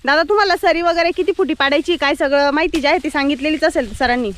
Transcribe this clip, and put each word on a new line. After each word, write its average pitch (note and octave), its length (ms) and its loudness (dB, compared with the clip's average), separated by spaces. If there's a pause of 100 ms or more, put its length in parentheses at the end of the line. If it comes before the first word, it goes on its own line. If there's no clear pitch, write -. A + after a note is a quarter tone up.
दादा, D4+ 180 2
तुम्हाला G4+ 320 2
सरी E4+ 260 2
वगैरे E4+ 300 2
किती F#4 200 -2
फुटी D#4+ 220 -2
पाडायची, C#4+ 440 0
काय D4 220 0
सगळं C#4+ 320 2
माहिती D#4+ 300 -2
जी C#4 60 0
आहे D#4+ 100 2
ती C#4 120 -4
सांगितलेलीच C#4+ 540 -2
असेल C4+ 300 -2
सरांनी. B3 440 -2